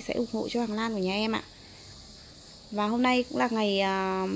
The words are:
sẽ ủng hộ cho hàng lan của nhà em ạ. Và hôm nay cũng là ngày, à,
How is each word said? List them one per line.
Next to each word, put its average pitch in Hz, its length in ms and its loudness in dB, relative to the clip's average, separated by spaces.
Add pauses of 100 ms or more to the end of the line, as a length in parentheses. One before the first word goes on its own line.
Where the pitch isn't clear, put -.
sẽ - 60 0
ủng 240 200 2
hộ 214 160 -2
cho 233 100 0
hàng 226 140 0
lan 220 200 0
của 208 60 0
nhà 185 140 2
em 220 180 2
ạ. 208 120 -2 (1300)
Và 208 160 0
hôm 240 160 2
nay 254 200 6
cũng 247 140 -6
là 254 140 4
ngày, 208 280 4
à, 190 460 2 (100)